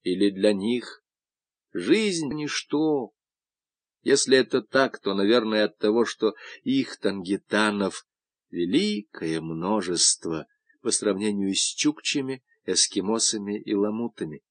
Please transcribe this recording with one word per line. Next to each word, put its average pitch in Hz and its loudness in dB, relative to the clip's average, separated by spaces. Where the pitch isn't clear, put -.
Или 95 2
для 101 2
них 113 -4
жизнь — 165 2
ничто? 147 0
Если 135 4
это 127 2
так, - 0
то, 98 -4
наверное, 107 2
от - -8
того, 110 2
что - -2
их, 131 -2
тангитанов, 101 -2
великое 90 -2
множество 85 -2
по 117 -2
сравнению 101 -2
с - 0
чукчами, 135 -4
эскимосами 104 -2
и 107 -4
ламутами. 104 -4